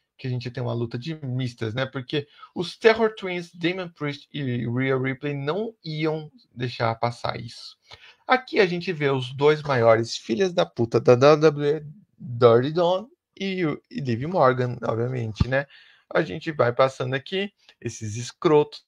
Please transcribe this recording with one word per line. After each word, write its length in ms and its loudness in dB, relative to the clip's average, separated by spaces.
que 100 -10
a 20 -4
gente 200 -6
tem 140 -8
uma 100 -4
luta 240 -4
de 160 -8
mistas, 480 -6
né? 120 -4
Porque 400 -6
os 220 -6
Terror 380 4
Twins, 380 -10
Damian 360 -4
Priest 440 -8
e 320 -4
Rhea 320 0
Ripley 360 -4
não 500 -4
iam 480 -4
deixar 420 -2
passar 420 -4
isso. 400 -16
Aqui 320 0
a 60 6
gente 260 -4
vê 200 -2
os 240 -2
dois 260 4
maiores 560 4
filhas 340 -2
da 140 2
puta 340 -2
da 140 6
W 280 6
W 360 2
E, 80 -12
Dirty 560 4
Dawn 340 2
e 240 -2
o, 160 -2
e 80 -10
Liv 240 -4
Morgan, 600 0
obviamente, 640 -4
né? 200 -2
A 140 0
gente 280 -8
vai 220 2
passando 400 0
aqui, 400 -6
esses 360 -10
escrotos 720 0